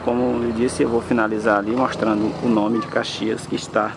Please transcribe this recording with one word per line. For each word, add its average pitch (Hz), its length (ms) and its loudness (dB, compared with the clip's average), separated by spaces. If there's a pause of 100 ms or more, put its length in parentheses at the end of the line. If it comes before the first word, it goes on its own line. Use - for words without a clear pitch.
Como 120 380 0
eu 117 100 -2
disse, 123 300 0
eu 131 60 2
vou 117 120 2
finalizar 110 580 2
ali 104 120 -2
mostrando 110 640 0 (100)
o 123 60 2
nome 110 320 2
de 110 80 -8
Caxias 113 580 -4
que - 80 -6
está 110 420 -2